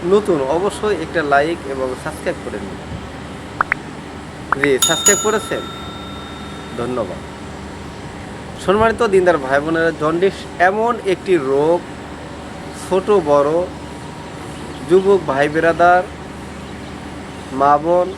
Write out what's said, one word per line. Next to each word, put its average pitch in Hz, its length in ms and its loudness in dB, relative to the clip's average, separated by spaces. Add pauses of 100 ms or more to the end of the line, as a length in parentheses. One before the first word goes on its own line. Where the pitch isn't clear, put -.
(120)
নতুন, 202 260 4 (180)
অবশ্যই 202 480 0
একটা 160 160 -2 (120)
লাইক 156 260 4 (140)
এবং 131 160 -2 (140)
সাবস্ক্রাইব 160 420 -6
করে 110 200 -6
নিন। 92 140 -10 (1800)
জি, 143 100 4 (160)
সাবস্ক্রাইব - 400 6
করেছেন? 208 360 0 (1160)
ধন্যবাদ। 117 400 -4 (1400)
সম্মানিত 220 360 4 (140)
দিনদার 180 300 6
ভাই 135 200 2
বোনেরা, 165 280 2 (100)
জন্ডিস 170 340 2 (320)
এমন 220 240 2 (200)
একটি 185 220 2 (160)
রোগ, 151 280 4 (1040)
ছোট 185 220 0 (240)
বড় 143 220 6 (1400)
যুবক 190 320 6 (100)
ভাই 139 240 4
বেরাদার, 165 480 6 (1600)
মা 143 120 8 (100)
বোন 175 360 2